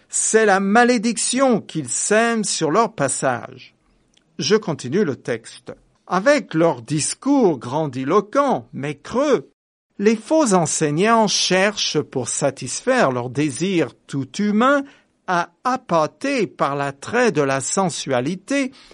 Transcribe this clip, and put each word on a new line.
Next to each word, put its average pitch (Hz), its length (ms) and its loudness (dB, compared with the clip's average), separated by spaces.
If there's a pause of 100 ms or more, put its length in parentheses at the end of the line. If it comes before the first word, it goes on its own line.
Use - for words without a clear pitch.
c'est - 380 2
la 190 120 4
malédiction 240 1000 2
qu'ils 139 280 -8
sèment 226 560 0
sur - 260 -2
leur 208 220 2
passage. - 840 -4 (640)
Je 170 160 2
continue 170 480 -2
le 139 140 -2
texte. - 540 -10 (340)
Avec 214 480 0
leurs 160 280 2
discours 165 760 0
grandiloquents, 151 1160 0
mais 139 220 -6
creux, 247 540 -2 (500)
les 214 180 4
faux 302 360 2
enseignants 185 760 2
cherchent, 190 720 0
pour 131 260 -6
satisfaire 143 840 -2
leurs 123 160 -4
désirs 147 640 -2 (120)
tout 135 320 -6
humains, 226 460 2 (440)
à 175 240 -2 (120)
appâter 214 840 -2
par 147 300 -2
l'attrait 143 560 -2
de 147 100 0
la 135 200 0
sensualité 185 1120 -2 (200)